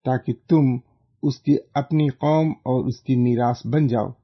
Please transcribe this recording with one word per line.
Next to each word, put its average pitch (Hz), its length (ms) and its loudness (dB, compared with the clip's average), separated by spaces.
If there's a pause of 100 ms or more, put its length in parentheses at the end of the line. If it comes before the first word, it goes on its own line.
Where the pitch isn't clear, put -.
تاکہ 127 280 -2 (160)
تم 135 300 2 (440)
اس 143 180 -4
کی 143 160 0 (180)
اپنی 147 340 0
قوم 156 420 0
اور 127 360 -4
اس 127 140 -6
کی 131 160 -2
میراث 120 500 0
بن 143 200 0
جاؤ 113 220 -2 (160)